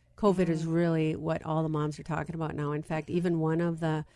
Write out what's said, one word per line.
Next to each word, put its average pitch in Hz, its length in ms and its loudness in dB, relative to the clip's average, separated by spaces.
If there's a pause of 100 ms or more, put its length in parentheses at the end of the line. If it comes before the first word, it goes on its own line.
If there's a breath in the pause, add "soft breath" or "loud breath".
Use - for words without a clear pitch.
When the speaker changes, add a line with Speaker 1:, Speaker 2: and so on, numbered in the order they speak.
(160)
Speaker 1:
covid 185 320 4
is 160 160 0
Speaker 2:
Mm. 165 100 -2
Speaker 1:
really 165 420 2
what 160 280 -4
all 160 200 0
the 156 40 0
moms 151 300 -2
are - 60 -14
talking 156 320 -4
about 156 180 -4
now. 147 180 -4
In 151 100 -4
fact, 156 280 -6
even 170 300 2
one 160 200 2
of 165 200 0
the 156 240 0 (120)